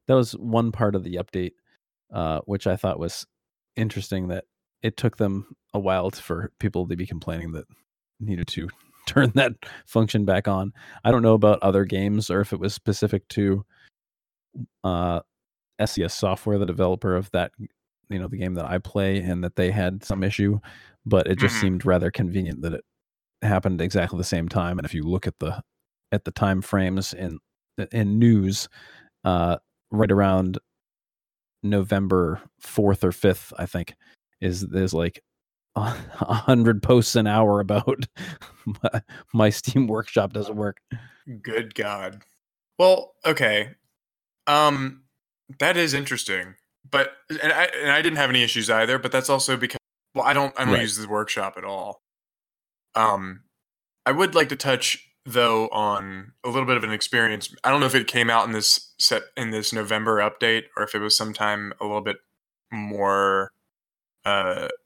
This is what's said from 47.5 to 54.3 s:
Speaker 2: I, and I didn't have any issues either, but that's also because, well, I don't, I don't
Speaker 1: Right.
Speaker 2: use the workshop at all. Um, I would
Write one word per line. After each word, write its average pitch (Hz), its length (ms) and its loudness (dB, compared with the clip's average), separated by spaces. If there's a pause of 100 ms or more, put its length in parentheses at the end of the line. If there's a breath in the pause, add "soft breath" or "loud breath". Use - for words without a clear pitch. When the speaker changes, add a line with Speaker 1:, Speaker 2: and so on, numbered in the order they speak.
Speaker 2:
I, 156 140 4 (160)
and 147 100 2
I 147 120 4
didn't 160 140 0
have 139 120 2
any 127 140 4
issues 113 260 -2
either, 113 300 4
but 131 120 -4
that's 131 180 0
also 131 280 0
because, 120 200 -6 (380)
well, 120 100 -2
I 139 80 4
don't, 139 260 0
I 131 60 0
don't 127 100 2
Speaker 1:
Right. 120 60 0
Speaker 2:
use 107 140 -4
the 107 120 -8
workshop 104 500 -4
at 90 60 -12
all. 98 380 -10 (920)
Um, 98 460 0 (640)
I 127 60 2
would 160 240 0